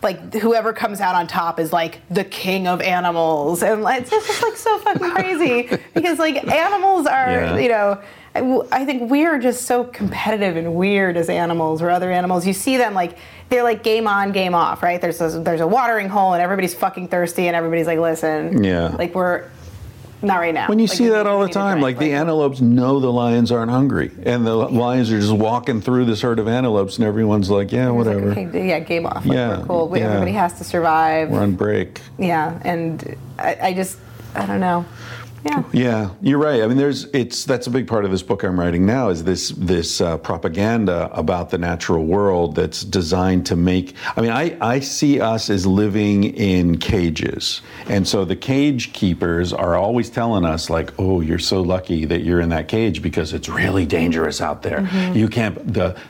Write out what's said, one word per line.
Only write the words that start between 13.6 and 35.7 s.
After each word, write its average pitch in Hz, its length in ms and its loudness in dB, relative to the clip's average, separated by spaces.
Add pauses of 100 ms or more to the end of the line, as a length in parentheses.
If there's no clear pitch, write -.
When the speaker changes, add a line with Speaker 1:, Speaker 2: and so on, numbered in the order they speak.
Speaker 1:
like, 226 200 0
game 220 240 0
on, 202 240 0
game 185 220 0
off, - 300 0
right? 175 180 0
There's 175 200 -4
a, 165 180 -2
there's 165 220 0
a 160 60 2
watering 220 420 0
hole 190 240 2
and 175 100 2
everybody's 185 320 -2
fucking 185 320 -4
thirsty 175 400 0
and 170 80 0
everybody's 165 320 0
like, 165 120 0
"Listen, 160 640 0
Speaker 2:
Yeah. 87 240 2 (100)
Speaker 1:
like, 175 180 -4
we're 180 280 -2 (800)
not 202 140 2
right 170 160 0
now." 131 140 -2
Speaker 2:
When 214 120 2
you 226 80 4
Speaker 1:
Like, - 100 -2
Speaker 2:
see 247 80 2
Speaker 1:
we 233 60 4
Speaker 2:
that 208 160 2
all 202 120 2
the 196 60 4
Speaker 1:
need 180 80 -4
to 196 60 0
Speaker 2:
time, 196 200 0
Speaker 1:
drink, 143 40 4
Speaker 2:
like, 127 160 0
the 151 120 0
Speaker 1:
like, 143 100 0
Speaker 2:
antelopes 147 380 0
know 127 400 4
the 131 120 2
lions 120 400 2
aren't 117 200 0
hungry, 120 400 2 (120)
and 120 240 0
the 113 100 2
li-, 113 200 0
lions 120 340 2
are 110 80 2
just 104 120 2
walking 110 480 0
through 123 260 2
this 110 160 0
herd 117 180 0
of 107 80 0
antelopes, 110 500 0
and 117 80 2
everyone's 104 460 2
like, 101 200 0
"Yeah, 123 180 0
Speaker 1:
It's 120 80 2
like, 110 200 2
Speaker 2:
whatever." 101 140 0
Speaker 1:
"Okay, 175 360 -2
yeah, 165 120 0
game 165 260 -2
off. - 220 -4
Like, 135 100 2
Speaker 2:
Yeah, 113 220 -2
Speaker 1:
we're 87 80 -8
cool. 165 220 0
We, 185 100 0
Speaker 2:
yeah. 220 80 0
Speaker 1:
everybody 185 260 0
has 185 200 0
to - 100 -12
survive." 160 680 2
Speaker 2:
We're 104 140 0
on 101 80 2
break. 101 500 -2 (160)
Speaker 1:
Yeah, 165 380 0 (100)
and 165 500 -4 (220)
I, - 240 -2
I 185 120 0
just, 190 260 -4 (340)
I 196 140 -6
don't 196 120 -2
know. 175 240 0 (600)
Yeah. - 180 -2 (100)